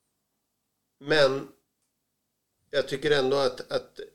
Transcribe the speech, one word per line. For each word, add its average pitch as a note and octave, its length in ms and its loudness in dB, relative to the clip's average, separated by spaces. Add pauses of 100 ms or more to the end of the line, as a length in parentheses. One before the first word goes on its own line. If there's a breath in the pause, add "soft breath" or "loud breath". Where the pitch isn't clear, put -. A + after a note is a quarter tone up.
(1000)
men C#3 480 2 (1200)
jag C#3 180 -2
tycker C#3+ 220 -2
ändå C#3 260 2
att, - 360 -2
att - 280 -8 (140)